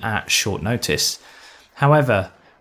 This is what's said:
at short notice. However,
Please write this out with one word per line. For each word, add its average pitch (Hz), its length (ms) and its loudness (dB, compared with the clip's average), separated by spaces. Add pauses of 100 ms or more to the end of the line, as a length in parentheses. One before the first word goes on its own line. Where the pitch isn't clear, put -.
at 107 260 -4
short - 320 -2
notice. 92 560 -2 (560)
However, 139 580 2 (300)